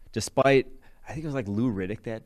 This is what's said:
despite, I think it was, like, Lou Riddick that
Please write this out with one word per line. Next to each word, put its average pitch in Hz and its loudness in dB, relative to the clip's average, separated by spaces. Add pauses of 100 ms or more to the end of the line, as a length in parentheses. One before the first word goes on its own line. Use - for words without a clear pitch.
(120)
despite, 135 4 (400)
I - -12
think 156 -8
it 165 -6
was, 143 -6
like, 123 -4
Lou 110 0
Riddick 95 -6
that 113 -8